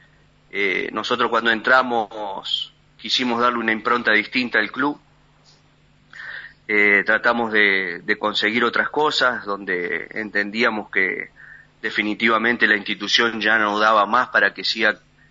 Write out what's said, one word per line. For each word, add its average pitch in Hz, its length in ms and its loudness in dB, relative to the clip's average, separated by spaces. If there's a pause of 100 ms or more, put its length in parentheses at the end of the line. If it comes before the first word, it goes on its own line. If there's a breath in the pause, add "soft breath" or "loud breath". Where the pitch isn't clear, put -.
(520 soft breath)
eh, 95 420 -2
nosotros 117 380 -2
cuando 113 180 2
entramos 110 1300 0 (200)
quisimos 120 460 -2
darle 120 160 2
una 113 140 0
impronta 113 400 0
distinta 110 480 0
al 104 120 -2
club. 143 280 -2 (1700 loud breath)
Eh, 101 320 4
tratamos 113 480 0
de, 95 520 0
de 104 160 -4
conseguir 107 440 -2
otras 110 280 -2
cosas, 135 520 0
donde 92 680 -6
entendíamos 107 800 -4
que 92 400 -2 (500 loud breath)
definitivamente 113 840 0
la 107 100 4
institución 104 640 -2
ya 107 160 4
no 104 220 2
daba 107 260 6
más 120 220 2
para 101 260 2
que - 100 -10
siga 110 360 0 (320 soft breath)